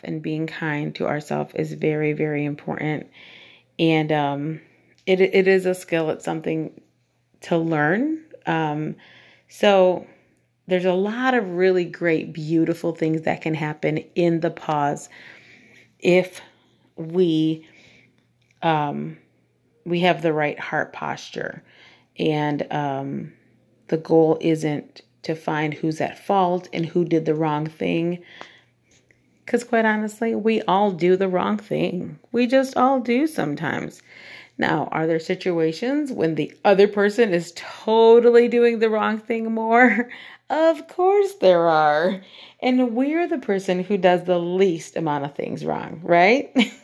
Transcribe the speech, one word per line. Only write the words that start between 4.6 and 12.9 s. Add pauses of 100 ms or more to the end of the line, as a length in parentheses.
it,
it
is
a
skill.
It's
something (600)
to
learn. (220)
Um, (520)
so (640)
there's
a
lot
of
really
great,
beautiful